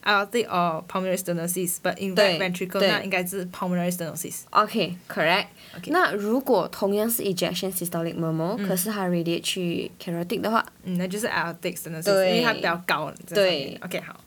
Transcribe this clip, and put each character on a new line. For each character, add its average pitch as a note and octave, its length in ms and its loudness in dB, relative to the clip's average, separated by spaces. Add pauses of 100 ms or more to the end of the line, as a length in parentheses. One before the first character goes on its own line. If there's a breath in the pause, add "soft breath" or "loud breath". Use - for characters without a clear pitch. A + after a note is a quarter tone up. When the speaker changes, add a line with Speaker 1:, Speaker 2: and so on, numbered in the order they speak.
Speaker 1:
aortic G#3 460 2
or F3 380 2
pulmonary F#3 320 -2
stenosis，but F3+ 800 -2
in F#3+ 120 -2
right - 20 -4
Speaker 2:
对， F#3+ 240 4
Speaker 1:
ventricle， F#3 400 -2
Speaker 2:
对。 G3 100 4
Speaker 1:
那 G3+ 140 2
应 G3 80 -4
该 F#3 140 2
是 F3+ 260 -4
pulmonary F3+ 440 0
stenosis。 E3+ 560 -8
Speaker 2:
Okay，correct。 F3+ 960 2 (300 loud breath)
Speaker 1:
Okay。 F3 120 -10
Speaker 2:
那 E4 240 4
如 G#3+ 260 0
果 F#3 280 2
同 G3+ 260 0
样 G#3+ 160 2
是 - 120 -2
ejection F3+ 480 -2
systolic F3 480 -4
murmur， E3 400 0
Speaker 1:
嗯。 G3+ 80 -2
Speaker 2:
可 F#3 80 2
是 F3+ 160 -2
它 G3+ 160 -2
radiate E3+ 360 0
去 F3 500 -4 (100)
carotid F3 380 -4
的 F#3+ 100 0
话？ A3+ 140 2 (200)
Speaker 1:
嗯， F3+ 120 -2
那 F3+ 100 0
就 F3+ 120 -4
是 A3 100 -2
aortic E3+ 480 -2
stenosis， E3 280 -8
Speaker 2:
对。 F#3+ 260 4
Speaker 1:
因 A3+ 80 4
为 A#3+ 40 4
它 A#3 120 4
比 - 80 -6
较 E3+ 120 2 (120)
高， D#3 260 0 (140)
这 F3 100 -2
方 G3+ 80 6
面。 D#3 340 0
Speaker 2:
对。 - 60 -14
Speaker 1:
OK， F3+ 160 -4
好。 - 260 -16